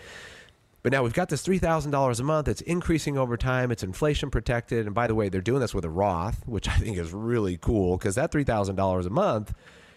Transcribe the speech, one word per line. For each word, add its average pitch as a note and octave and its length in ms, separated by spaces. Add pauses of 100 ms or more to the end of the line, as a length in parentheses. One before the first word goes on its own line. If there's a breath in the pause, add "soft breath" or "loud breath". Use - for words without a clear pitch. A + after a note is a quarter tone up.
(840 loud breath)
But B2 80
now C3+ 100
we've A#2 120
got F3+ 160
this C#3+ 120
three F#3+ 160
thousand E3 320
dollars C3+ 300
a B2 40
month. D3+ 240
It's A#2 140
increasing D#3+ 560
over A#2+ 200
time. B2+ 340
It's A2+ 100
inflation C#3+ 480
protected. A#2 560
And G#2 80
by A#2 140
the A2 80
way, G#2 140
they're F#2 120
doing B2 200
this A2 120
with F#2 120
a E2 40
Roth, F#2 580
which A2 220
I - 60
think G2+ 220
is E2 160
really G#2+ 440
cool F#2 400
'cause G2 180
that C#3+ 160
three D3+ 120
thousand G2+ 320
dollars F#2 320
a - 20
month B2+ 440 (440 loud breath)